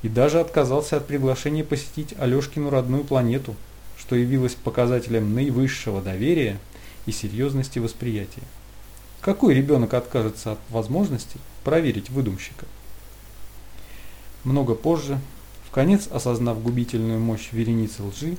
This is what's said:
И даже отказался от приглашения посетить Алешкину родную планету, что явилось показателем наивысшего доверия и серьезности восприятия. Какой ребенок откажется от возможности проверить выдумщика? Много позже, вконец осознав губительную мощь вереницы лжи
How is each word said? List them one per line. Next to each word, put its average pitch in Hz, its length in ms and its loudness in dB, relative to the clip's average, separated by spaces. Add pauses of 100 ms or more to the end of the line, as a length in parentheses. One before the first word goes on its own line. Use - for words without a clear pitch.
И 113 60 0
даже 139 300 6
отказался 147 580 2
от 135 100 -2
приглашения 143 560 0
посетить 151 560 -4
Алешкину 139 500 2
родную 131 340 2
планету, 127 520 2 (420)
что - 180 -2
явилось 123 380 4
показателем 117 800 2
наивысшего 127 680 0
доверия 101 580 2 (460)
и 110 60 -2
серьезности 131 680 -2
восприятия. 113 640 -4 (760)
Какой 202 340 6
ребенок 135 380 4
откажется 113 600 0
от 104 60 -8 (100)
возможности 123 720 -2 (240)
проверить 139 460 2
выдумщика? 123 560 -2 (1800)
Много 127 320 2
позже, 139 440 0 (480)
вконец 185 440 4
осознав 117 500 0
губительную 117 580 0
мощь 113 320 -2
вереницы 113 520 0
лжи 147 360 -4